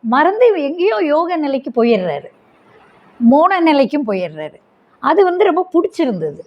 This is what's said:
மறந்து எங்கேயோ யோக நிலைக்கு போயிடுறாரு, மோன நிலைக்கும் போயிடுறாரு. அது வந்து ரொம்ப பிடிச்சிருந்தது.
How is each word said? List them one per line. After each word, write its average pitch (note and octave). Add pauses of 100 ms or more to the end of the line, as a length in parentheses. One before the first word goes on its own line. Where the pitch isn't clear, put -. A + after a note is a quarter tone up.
மறந்து F4+
எங்கேயோ F4
யோக E4
நிலைக்கு C4+
போயிடுறாரு, F3+ (920)
மோன D4
நிலைக்கும் D4
போயிடுறாரு. D#3+ (440)
அது E4
வந்து F4+
ரொம்ப F4+
பிடிச்சிருந்தது. G#3+